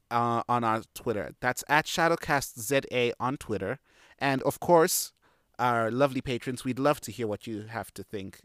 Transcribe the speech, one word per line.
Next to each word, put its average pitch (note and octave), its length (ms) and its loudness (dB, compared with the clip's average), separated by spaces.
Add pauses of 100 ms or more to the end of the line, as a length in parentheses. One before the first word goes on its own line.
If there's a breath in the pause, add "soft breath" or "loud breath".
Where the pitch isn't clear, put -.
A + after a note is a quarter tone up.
(100)
uh, A#2 380 2
on A#2+ 160 2
our A2 180 2 (120)
Twitter. G#2 460 -4
That's B2+ 280 -2
at D3+ 180 4
Shadowcast E3 760 0
Z C3+ 200 2 (100)
A A#2+ 300 2
on B2+ 160 -2
Twitter. G2+ 420 -4 (400 soft breath)
And C3+ 240 0
of - 160 0
course, - 540 4 (460)
our A#2 340 2
lovely C3 280 2
patrons, B2+ 440 -6
we'd B2 160 -2
love D3 220 2
to G#2+ 100 -12
hear A#2 160 -4
what G#2 180 -6
you G#2+ 160 -6
have A2 320 -10
to G2 80 -10
think F#2+ 420 -10